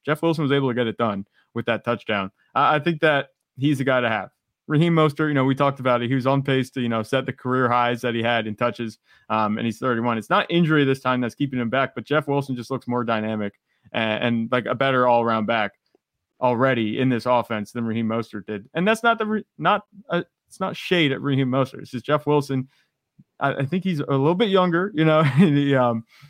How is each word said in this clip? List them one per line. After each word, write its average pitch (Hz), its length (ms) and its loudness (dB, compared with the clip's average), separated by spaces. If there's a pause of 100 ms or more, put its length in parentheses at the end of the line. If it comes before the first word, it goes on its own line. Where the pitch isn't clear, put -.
Jeff 151 160 -2
Wilson 165 220 0
was 135 80 0
able 139 180 0
to 117 60 -2
get 120 120 0
it 107 100 -6
done 101 280 -2 (300)
with 117 100 -6
that 113 180 -2
touchdown. 104 480 -4 (240)
I, 139 200 4
I 151 40 2
think 160 220 -2
that 147 280 2 (280)
he's 135 220 0
a 135 40 -2
guy 127 180 2
to 117 80 0
have. 104 200 -4 (380)
Raheem 165 280 2
Mostert, 156 340 2
you 147 40 -2
know, 135 120 2
we 135 100 2
talked 139 260 0
about 123 220 2
it. 117 60 -4
He 135 60 0
was 127 120 -2
on 135 160 2
pace 131 280 0
to, 131 100 -6
you 120 80 -2
know, 113 140 -2
set 131 220 -2
the 131 80 -6
career 127 340 -2
highs 120 340 2
that 120 140 -2
he 117 80 -2
had 117 240 0
in 107 80 -8
touches, 117 420 -4 (320)
um, 107 280 0
and 113 80 -4
he's 113 120 -4
thirty-one. 120 400 -2
It's 107 120 -10
not 190 200 2
injury 156 360 4
this 135 160 0
time 127 180 0
that's 120 160 -4
keeping 135 240 -4
him 117 100 -2
back, 131 260 -2
but 117 100 -10
Jeff 147 240 -2
Wilson 135 260 -2
just 120 160 -10
looks 127 160 -6
more 120 160 -2
dynamic 107 560 -4 (320)
and, 110 320 -2
and, 117 300 0
like, 123 120 0
a - 100 -2
better 131 300 2
all-around 117 420 2
back 110 260 0 (640)
already 120 600 0
in 131 100 2
this 117 160 -2
offense 117 480 -2
than 120 120 -6
Raheem 113 220 -4
Mostert 110 380 -6
did. 107 280 -10
And 175 140 0
that's 220 160 0
not 233 140 2
the 220 80 -4
re-, 214 200 -4 (120)
not, 185 240 0 (280)
uh, 175 140 -2 (240)
it's - 140 -20
not 185 160 -6
shade 165 340 0
at - 100 -6
Raheem 135 280 0
Mostert. 127 320 -2
It's 110 100 -18
just 120 140 -10
Jeff 147 200 -2
Wilson. 139 440 0 (720)
I, 139 140 0
I 139 100 -2
think 175 180 -4
he's 175 160 -2
a 143 100 -4
little 139 260 2
bit 220 140 2
younger, 180 440 2
you 156 100 0
know, 156 260 6
<laughs> 131 60 -2
and 147 220 6
he, 143 180 2
um, 120 300 2 (240)